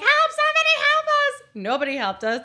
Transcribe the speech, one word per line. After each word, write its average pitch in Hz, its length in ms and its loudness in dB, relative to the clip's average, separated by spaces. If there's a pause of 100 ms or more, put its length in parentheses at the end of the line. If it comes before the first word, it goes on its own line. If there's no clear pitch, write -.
Help, 605 300 4
somebody 622 420 0 (160)
help 622 160 2
us! 587 280 0 (200)
Nobody 262 420 -4
helped 202 280 -4
us. 226 220 -2